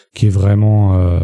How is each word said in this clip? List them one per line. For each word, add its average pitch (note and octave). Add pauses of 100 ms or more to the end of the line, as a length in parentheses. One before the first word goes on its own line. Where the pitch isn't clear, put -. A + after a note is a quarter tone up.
(160)
qui G#2+
est -
vraiment, G2+
euh, F2